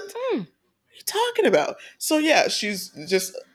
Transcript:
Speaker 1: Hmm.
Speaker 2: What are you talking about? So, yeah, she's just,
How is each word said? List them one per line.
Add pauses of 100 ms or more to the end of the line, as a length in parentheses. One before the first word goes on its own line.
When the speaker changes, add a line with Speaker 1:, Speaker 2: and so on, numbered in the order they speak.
(300)
Speaker 1:
Hmm.
Speaker 2:
What
are
you (320)
talking
about? (220)
So,
yeah,
she's (180)
just, (200)